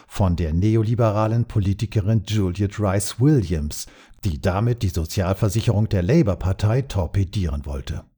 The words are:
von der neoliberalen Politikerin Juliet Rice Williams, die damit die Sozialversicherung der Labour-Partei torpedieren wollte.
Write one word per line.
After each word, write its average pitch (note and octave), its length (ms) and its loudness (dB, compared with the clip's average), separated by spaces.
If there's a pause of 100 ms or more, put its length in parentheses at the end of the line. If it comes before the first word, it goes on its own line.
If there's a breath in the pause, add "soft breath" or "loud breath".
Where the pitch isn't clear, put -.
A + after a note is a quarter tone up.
von F2 280 0
der D#2+ 180 -2
neoliberalen A2 920 2
Politikerin G2+ 840 0
Juliet G2+ 520 0
Rice G2+ 420 -2
Williams, F2 640 2 (380 loud breath)
die D2+ 180 -2
damit A2 400 0
die F#2+ 80 0
Sozialversicherung F#2+ 1000 0
der F#2+ 140 0
Labour-Partei G#2+ 800 2
torpedieren F2 840 -2
wollte. C#2+ 380 -8 (120)